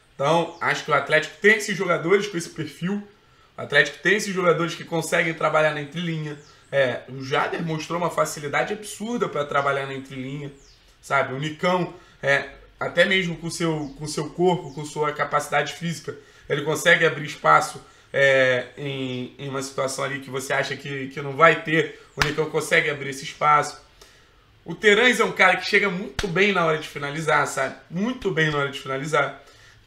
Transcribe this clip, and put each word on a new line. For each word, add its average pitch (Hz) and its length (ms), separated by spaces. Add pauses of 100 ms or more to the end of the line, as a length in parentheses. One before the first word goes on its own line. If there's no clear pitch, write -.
(160)
Então, 160 440
acho 139 240
que 156 60
o 147 40
Atlético 151 460
tem 214 180
esses 208 180
jogadores 175 500
com - 100
esse 165 120
perfil, 190 580 (500)
o 127 60
Atlético 147 400
tem 185 140
esses 202 180
jogadores 170 400
que - 80
conseguem 165 520
trabalhar 156 380
na 147 100
entrelinha. 156 540 (360)
É, 131 360
o 135 140
Jader 151 400
mostrou 160 340
uma 170 140
facilidade 156 640
absurda 226 560
pra 147 160
trabalhar 139 420
na 135 80
entrelinha, 135 560 (500)
sabe? 131 320
O 131 60
Nicão, 170 560 (260)
é, 139 280 (320)
até 135 240
mesmo 185 320
com 165 120
seu, 156 480
com 151 120
seu 151 220
corpo, 170 440
com 151 100
sua 147 280
capacidade 147 640
física, 165 420 (320)
ele 143 140
consegue 165 440
abrir 143 180
espaço, - 560 (320)
é, 131 540 (100)
em, 131 640
em 139 100
uma 135 140
situação 135 420
ali 135 160
que - 80
você 131 240
acha 139 240
que, 139 320
que 147 140
não 139 120
vai 160 280
ter, 156 400 (140)
o 147 100
Nicão 151 240
consegue 156 400
abrir 139 200
esse 135 140
espaço. 147 560 (840)
O 165 100
Terãs 220 460
é 214 40
um 185 80
cara 185 240
que - 100
chega 202 220
muito 196 400
bem 190 240
na 175 140
hora 160 120
de 151 100
finalizar, 147 580
sabe? 135 300 (120)
Muito 208 420
bem 156 200
na 147 80
hora 139 120
de 135 100
finalizar. 139 600 (440)